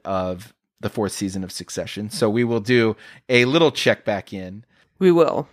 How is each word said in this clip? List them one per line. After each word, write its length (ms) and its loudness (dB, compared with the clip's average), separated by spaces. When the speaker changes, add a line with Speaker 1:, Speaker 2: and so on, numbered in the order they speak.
Speaker 1:
of 500 -6
the 100 -6
fourth 220 -2
season 320 -6
of 80 -12
Succession. 580 -10
So 200 0
we 140 0
will 160 0
do 360 2
a 160 4
little 260 4
check 340 0
back 280 -6
in. 320 -12
Speaker 2:
We 140 6
will. 400 2